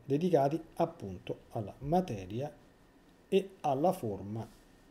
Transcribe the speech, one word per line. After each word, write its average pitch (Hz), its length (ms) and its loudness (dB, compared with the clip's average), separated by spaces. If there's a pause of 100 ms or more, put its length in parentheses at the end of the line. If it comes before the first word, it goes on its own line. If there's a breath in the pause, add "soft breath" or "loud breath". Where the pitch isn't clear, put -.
dedicati 151 560 4 (140)
appunto - 760 -4
alla 104 280 -6
materia 131 760 -2 (760)
e 190 220 2 (100)
alla 151 320 4
forma 107 520 -4 (460)